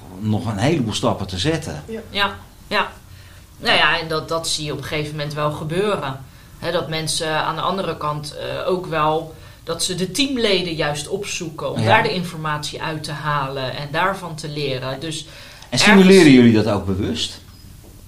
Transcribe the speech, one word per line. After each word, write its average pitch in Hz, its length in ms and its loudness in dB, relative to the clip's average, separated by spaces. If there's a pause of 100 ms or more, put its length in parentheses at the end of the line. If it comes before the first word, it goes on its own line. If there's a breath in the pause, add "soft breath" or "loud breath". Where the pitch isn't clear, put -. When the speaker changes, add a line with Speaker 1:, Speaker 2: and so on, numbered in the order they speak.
(200)
Speaker 1:
nog 107 260 -2
een 107 120 -4
heleboel 123 360 0
stappen 98 340 -2
te 92 100 -8
zetten. 151 500 -4
Speaker 2:
Ja. 226 120 -10 (100)
Speaker 3:
Ja, 196 260 -2 (320)
ja. 196 240 -2 (680 loud breath)
Nou 226 200 0
ja, 165 220 4
en 165 80 -6
dat, 156 220 -4
dat 165 180 -4
zie 151 180 -4
je 147 60 -6
op 127 60 -6
een 127 60 -10
gegeven 151 280 -6
moment 151 220 -6
wel 151 180 -2
gebeuren. 156 680 -4 (400 loud breath)
Hè, 165 120 -4
dat 160 180 -2
mensen 160 460 -4
aan 151 200 -2
de 156 60 -6
andere 165 360 -2
kant, 151 400 -6
eh, 131 320 -6
ook 180 160 0
wel, 156 500 -2 (280 loud breath)
dat 165 200 -6
ze 180 120 -4
de 180 160 -4
teamleden 214 640 0
juist 151 320 -4
opzoeken 151 640 -8
om 123 80 -4
Speaker 1:
Ja. 110 60 0
Speaker 3:
daar 220 180 6
de 220 100 -2
informatie 156 680 -6
uit 151 220 -6
te 160 80 -10
halen 139 640 -4
en 147 160 -8
daarvan 180 440 -2
te 151 140 -10
leren. 135 500 -4
Dus 160 280 -8 (420 loud breath)
Speaker 1:
En 123 100 -2
stimuleren 190 360 10
Speaker 3:
ergens 156 200 12
Speaker 1:
jullie 120 180 10
dat 107 140 4
ook 101 180 0
bewust? - 540 -4 (680)